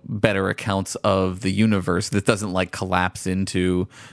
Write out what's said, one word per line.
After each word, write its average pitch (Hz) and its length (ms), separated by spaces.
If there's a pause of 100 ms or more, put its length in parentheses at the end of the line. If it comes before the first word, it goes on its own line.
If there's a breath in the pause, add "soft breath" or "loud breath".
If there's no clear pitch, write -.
better 101 400
accounts 98 460
of 95 440
the 95 120
universe 98 580
that 101 160
doesn't, 107 260
like, 92 200
collapse 92 560
into 92 600 (260 loud breath)